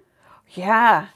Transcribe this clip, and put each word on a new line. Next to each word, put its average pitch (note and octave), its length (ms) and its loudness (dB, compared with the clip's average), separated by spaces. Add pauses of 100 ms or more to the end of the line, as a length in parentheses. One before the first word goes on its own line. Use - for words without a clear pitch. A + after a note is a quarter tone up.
(540)
Yeah. G#3+ 600 0